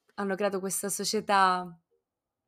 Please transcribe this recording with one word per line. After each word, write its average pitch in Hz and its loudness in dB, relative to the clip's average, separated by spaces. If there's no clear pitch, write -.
hanno 196 -2
creato 196 0
questa 196 -4
società, 190 0